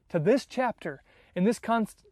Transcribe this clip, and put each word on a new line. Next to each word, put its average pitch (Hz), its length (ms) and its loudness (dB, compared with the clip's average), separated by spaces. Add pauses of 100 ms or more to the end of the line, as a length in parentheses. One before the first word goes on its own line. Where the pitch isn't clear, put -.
(100)
to 180 80 0
this 202 260 2
chapter 208 580 -6 (320)
and 185 120 2
this 226 120 2
con-, 226 280 0 (260)